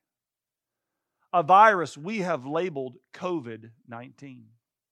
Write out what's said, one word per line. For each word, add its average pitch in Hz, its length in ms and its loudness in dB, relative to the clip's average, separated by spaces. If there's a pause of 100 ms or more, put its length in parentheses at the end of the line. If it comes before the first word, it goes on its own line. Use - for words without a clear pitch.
(1300)
a 175 120 2
virus 185 520 6
we 185 220 -8
have 170 260 -4
labeled 143 520 -6 (180)
covid 117 560 -8 (160)
nineteen. 123 600 -20 (440)